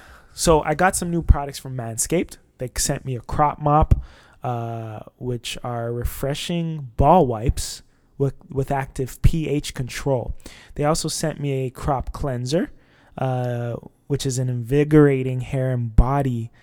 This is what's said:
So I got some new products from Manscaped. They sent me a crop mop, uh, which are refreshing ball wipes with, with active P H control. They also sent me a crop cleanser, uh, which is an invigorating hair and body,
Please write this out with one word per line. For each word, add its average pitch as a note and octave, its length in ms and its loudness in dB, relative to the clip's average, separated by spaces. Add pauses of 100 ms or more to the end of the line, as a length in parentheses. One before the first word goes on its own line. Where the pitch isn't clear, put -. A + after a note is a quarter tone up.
(340)
So D#3+ 280 4
I D#3 140 0
got F3+ 200 2
some F3 140 -4
new E3+ 140 -2
products C#3+ 340 2
from C3 180 -12
Manscaped. A#2+ 600 -4 (220)
They B2+ 180 -8
sent - 280 -2
me C3 100 -4
a A2+ 60 -8
crop - 380 0
mop, D3 440 4 (400)
uh, A#2 560 -8 (180)
which B2 460 -6
are A#2+ 280 -4
refreshing D3 1040 -4
ball D#3 300 8
wipes A#2+ 560 -2 (380)
with, C#3 160 0 (160)
with C3 180 -4
active C3+ 540 -6
P D#3 260 4
H D3 240 -2
control. B2+ 600 -4 (400)
They D3 80 -2
also D#3 240 0
sent - 320 -4
me C3+ 260 -2
a B2+ 60 -4
crop - 400 -2
cleanser, C3+ 600 -2 (460)
uh, B2 600 -4 (280)
which C#3 220 -2
is B2+ 100 -2
an B2+ 100 0
invigorating C3 920 4
hair C3 300 -2
and A#2+ 240 -2
body, B2+ 560 2 (120)